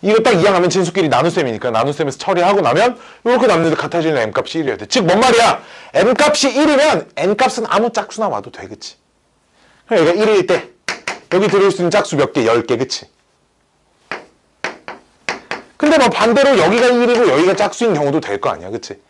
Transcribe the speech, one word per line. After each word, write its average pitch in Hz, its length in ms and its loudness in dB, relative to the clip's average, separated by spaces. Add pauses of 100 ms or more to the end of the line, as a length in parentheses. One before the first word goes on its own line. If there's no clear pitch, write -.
이거 214 200 2
딱 233 120 2
이항하면 180 360 2
진수끼리 180 380 0
나눗셈이니까 131 640 0
나눗셈에서 135 460 -2
처리하고 190 420 0
나면 185 400 0 (260)
요렇게 240 220 2
남는데 165 300 2
같아지는 160 400 -2
M 110 180 -2
값이 - 240 -4
일이어야 139 160 -4
돼. 101 120 -12
즉, 214 180 0
뭔 185 160 2
말이야? 233 420 2 (300)
M 202 260 2
값이 285 300 2
일이면 277 680 0
N 196 220 -2
값은 254 320 -2
아무 226 240 -2
짝수나 214 340 -6
와도 113 240 -8
돼, - 160 -18
그치? - 300 -18 (920)
그럼 185 180 2
얘가 170 60 2 (100)
일일 214 260 2
때 131 220 -2 (640)
여기 190 160 2
들어올 196 240 2
수 185 60 -4
있는 175 140 0
짝수 190 260 -2
몇 135 160 0
개? 127 120 0
열 113 180 2
개, 120 120 -2
그치? - 340 -6 (2750)
근데 302 220 2
뭐 247 100 4
반대로 254 480 2
여기가 208 300 2
일이고 240 420 2
여기가 190 260 2
짝수인 208 380 -2
경우도 147 260 0
될 101 220 -8
거 139 80 -2
아니야, 87 220 -10
그치? - 280 -12 (100)